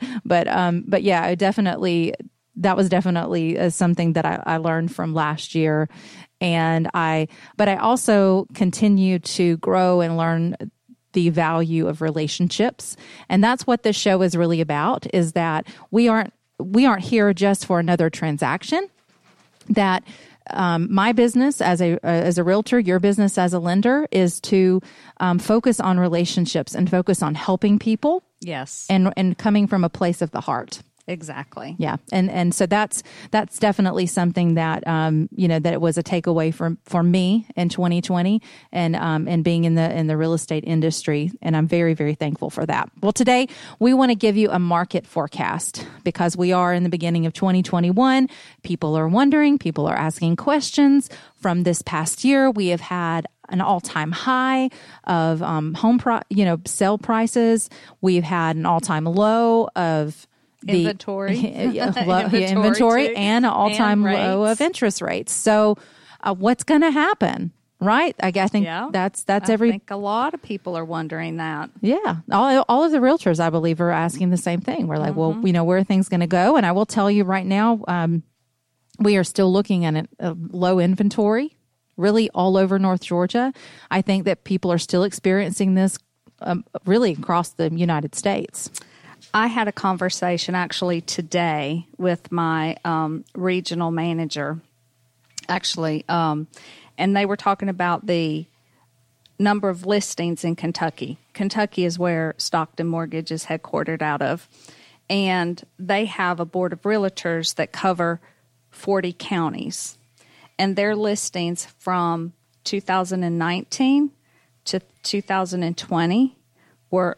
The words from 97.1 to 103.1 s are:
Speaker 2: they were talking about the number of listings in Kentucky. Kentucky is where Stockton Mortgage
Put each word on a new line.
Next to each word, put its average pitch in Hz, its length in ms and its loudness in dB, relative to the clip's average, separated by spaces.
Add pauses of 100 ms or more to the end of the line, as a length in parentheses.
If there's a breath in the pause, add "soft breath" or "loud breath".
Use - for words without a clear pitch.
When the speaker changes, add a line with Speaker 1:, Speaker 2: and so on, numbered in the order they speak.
Speaker 2:
they 202 120 2
were 196 100 -2
talking 196 320 -2
about 175 380 -2
the 165 400 -2 (920)
number 202 300 0
of 180 160 -6
listings 180 580 -2
in 170 140 -2
Kentucky. 160 640 -6 (160)
Kentucky 202 500 -2
is 175 140 -2
where 165 400 -2
Stockton - 480 -4
Mortgage 165 440 -6